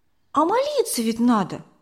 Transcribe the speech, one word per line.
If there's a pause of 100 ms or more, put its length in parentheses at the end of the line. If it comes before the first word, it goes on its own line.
(320)
«А
молиться
ведь
надо! (180)